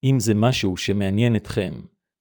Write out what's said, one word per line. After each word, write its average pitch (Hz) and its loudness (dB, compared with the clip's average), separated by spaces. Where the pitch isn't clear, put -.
אם 135 4
זה 107 2
משהו 104 0
שמעניין 104 0
אתכם, 95 -4